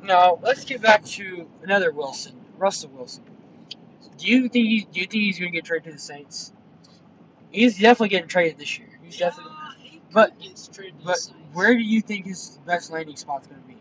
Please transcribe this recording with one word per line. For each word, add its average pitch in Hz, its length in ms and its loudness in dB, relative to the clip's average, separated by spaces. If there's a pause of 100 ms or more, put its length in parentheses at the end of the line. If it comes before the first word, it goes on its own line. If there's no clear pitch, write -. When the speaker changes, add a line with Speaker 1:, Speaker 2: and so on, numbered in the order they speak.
Speaker 1:
Now, 180 400 6
let's 254 220 0
get 254 160 -10
back 214 240 4
to 185 440 -12 (140)
another 185 300 2
Wilson, 139 420 -10 (220)
Russell 180 340 -2
Wilson. 127 340 -18 (920)
Do - 100 -10
you 247 220 4
think 233 180 2
he, 214 240 0
do 170 100 -10
you 185 60 -6
think 208 180 -4
he's 190 140 -2
gonna 180 120 -6
get 165 140 -8
traded 160 200 -6
to 160 80 -16
the 143 60 -18
Saints? - 540 -16 (960)
He's 226 280 2
definitely 220 320 6
getting 180 180 -2
traded 170 300 0
this 143 200 -10
year. - 100 -20 (140)
He's 170 160 -20
Speaker 2:
Yeah, 175 100 -2
Speaker 1:
definitely, - 240 -12 (260)
Speaker 2:
he - 200 -20
could - 20 -20 (120)
Speaker 1:
but, 214 280 4
Speaker 2:
get - 320 -20
traded 190 220 -20
to 143 60 -20
the 147 40 -20
Speaker 1:
but 175 140 -2
Speaker 2:
Saints. - 200 -12 (140)
Speaker 1:
where 196 220 4
do 233 80 0
you 220 180 2
think 202 260 -10
his - 400 -14
best 175 240 -4
landing 160 260 -10
spot's 139 300 -10
gonna 135 160 -20
be? 123 180 -20